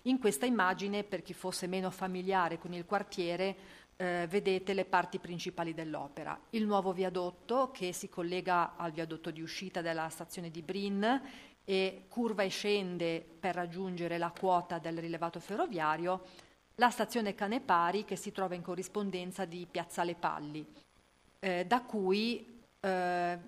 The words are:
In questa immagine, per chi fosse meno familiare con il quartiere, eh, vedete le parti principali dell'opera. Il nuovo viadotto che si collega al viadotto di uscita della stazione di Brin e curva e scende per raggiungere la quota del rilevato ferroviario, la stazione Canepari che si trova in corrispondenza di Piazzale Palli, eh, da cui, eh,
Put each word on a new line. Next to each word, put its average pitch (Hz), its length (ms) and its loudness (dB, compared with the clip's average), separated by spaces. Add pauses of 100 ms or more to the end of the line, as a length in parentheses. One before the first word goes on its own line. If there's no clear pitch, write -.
In 254 160 4
questa 208 260 4
immagine, 202 580 4
per 190 180 -4
chi 165 120 -12
fosse 185 340 -4
meno 185 240 0
familiare 185 680 0
con 175 160 -8
il 175 120 -6
quartiere, 190 960 -2 (140)
eh, 175 340 0
vedete 190 440 2
le 190 120 2
parti 180 340 2
principali 170 540 -4
dell'opera. 151 680 -6 (120)
Il 220 140 0
nuovo 196 280 4
viadotto 185 760 0
che 180 220 -4
si 185 160 -8
collega 175 680 0
al 170 160 -4
viadotto 160 400 -6
di 156 100 -8
uscita 180 400 -6
della 165 280 -2
stazione 170 400 -10
di 165 120 -10
Brin 202 600 0 (420)
e 190 460 0
curva 220 340 0
e 190 60 2
scende 180 760 0 (140)
per 175 160 0
raggiungere 175 640 -2
la 170 200 0
quota 175 420 4
del 165 180 -4
rilevato 170 420 -4
ferroviario, 180 800 0 (540)
la 240 140 8
stazione 214 460 0
Canepari 196 680 2
che 208 120 -4
si 196 160 -6
trova 185 240 -2
in 180 60 -6
corrispondenza 185 840 -4
di 175 240 -8
Piazzale 170 460 -2
Palli, 151 500 -4 (760)
eh, 180 260 0
da 233 160 4
cui, 214 800 0 (180)
eh, 180 680 0